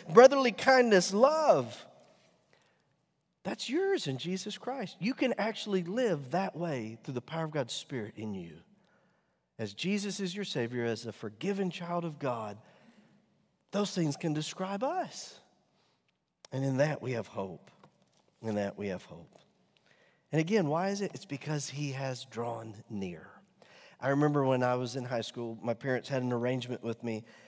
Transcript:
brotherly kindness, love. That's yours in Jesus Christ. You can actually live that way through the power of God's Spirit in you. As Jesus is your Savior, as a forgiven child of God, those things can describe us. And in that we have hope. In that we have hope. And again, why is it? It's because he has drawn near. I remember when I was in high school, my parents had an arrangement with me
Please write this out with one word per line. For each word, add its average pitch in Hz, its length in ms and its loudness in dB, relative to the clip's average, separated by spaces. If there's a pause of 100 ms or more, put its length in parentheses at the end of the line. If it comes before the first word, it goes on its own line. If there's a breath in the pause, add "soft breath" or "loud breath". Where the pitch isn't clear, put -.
brotherly 254 440 10
kindness, 233 600 6
love. 226 720 4 (1600)
That's - 260 -6
yours 370 380 0
in 131 120 -4
Jesus 185 380 -6
Christ. 247 440 -8
You 226 140 -2
can 262 220 2
actually 202 460 -2
live 170 480 0
that 185 240 -2
way 131 480 -4
through 139 120 -8
the 123 60 -2
power 160 260 -6
of 156 40 -8
God's 143 240 -2
Spirit 117 420 -8
in 107 180 -6
you. 82 240 -10 (1000)
As 104 140 -8
Jesus 196 480 -4
is 180 140 -6
your 202 100 -6
Savior, 120 400 -4
as 113 220 -4
a 107 60 -8
forgiven 180 580 -4
child 175 340 -4
of 151 140 -8
God, 113 400 -4 (1120 soft breath)
those 196 220 0
things 156 220 0
can 160 200 -2
describe 190 500 -4
us. - 560 -6 (1120)
And 135 100 -2
in 135 140 0
that 147 240 2
we 127 120 -4
have 117 160 -4
hope. 95 420 -10 (720)
In 110 140 -4
that 101 200 -2
we 101 120 -6
have 90 180 -6
hope. - 320 -20 (920)
And 156 120 0
again, 180 260 2
why 175 220 0
is 202 100 -4
it? 190 140 -4
It's 143 100 -12
because 147 460 -6
he 143 220 -6
has 131 340 -6
drawn 113 640 -8
near. 95 400 -8 (680 soft breath)
I 127 100 -2
remember 147 360 4
when 131 180 4
I 123 120 4
was 123 200 -2
in 127 120 -4
high 123 160 -2
school, 117 400 -8
my 117 100 -2
parents 127 380 -2
had 131 120 -2
an 123 120 0
arrangement 123 480 -2
with 113 200 -4
me 110 220 -4 (240 soft breath)